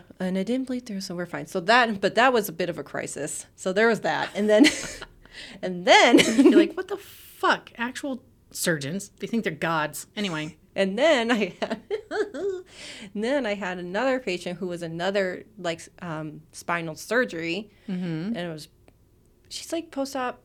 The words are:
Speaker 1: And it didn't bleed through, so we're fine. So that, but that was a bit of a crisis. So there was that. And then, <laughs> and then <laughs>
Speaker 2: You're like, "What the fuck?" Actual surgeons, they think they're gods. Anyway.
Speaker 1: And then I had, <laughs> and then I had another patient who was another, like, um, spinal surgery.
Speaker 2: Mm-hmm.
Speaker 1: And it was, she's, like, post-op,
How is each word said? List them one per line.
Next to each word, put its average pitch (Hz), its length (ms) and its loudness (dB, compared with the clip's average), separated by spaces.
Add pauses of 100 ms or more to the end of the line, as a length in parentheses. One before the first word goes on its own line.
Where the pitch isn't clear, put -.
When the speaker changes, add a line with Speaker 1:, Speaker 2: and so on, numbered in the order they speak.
(200)
Speaker 1:
And 185 180 -2
it 190 80 0
didn't 254 220 -2
bleed 247 180 -6
through, 196 140 -8
so 190 160 -8
we're 175 100 -6
fine. 147 200 -8
So 190 140 -4
that, 220 400 4
but 196 140 0
that 254 180 6
was 220 160 2
a - 40 -8
bit 170 180 -4
of 156 80 -8
a 143 60 -8
crisis. - 640 -8 (100)
So - 160 -4
there 220 160 4
was 226 140 2
that. 147 320 0
And 208 140 0
then, 214 180 10 (480)
<laughs> - 480 -20
and 180 220 -4
then 285 340 10
<laughs> - 260 4
Speaker 2:
You're 262 140 8
like, - 160 6
"What 381 140 -8
the 403 80 -6
fuck?" - 800 -4
Actual 247 460 -6 (300)
surgeons, 160 640 -4
they 202 80 -10
think 226 180 -2
they're 202 80 -2
gods. 156 540 -4 (100)
Anyway. 160 400 -6 (180)
Speaker 1:
And 196 240 0
then 254 320 4
I 208 300 0
had, - 200 -4 (100)
<laughs> 415 400 -6 (840)
and 208 80 -4
then 262 220 0
I 208 100 -2
had 190 240 -6
another 214 400 -2
patient 180 400 -4
who 190 100 -6
was 175 140 -6
another, 180 600 -2 (140)
like, 170 240 -6 (180)
um, 156 400 -8 (120)
spinal 165 420 -6
surgery. 180 760 -4 (180)
Speaker 2:
Mm-hmm. 185 160 -4 (300)
Speaker 1:
And - 40 -6
it 175 120 -6
was, 156 180 -12 (800)
she's, - 200 -12
like, 330 200 -6
post-op, 269 540 -6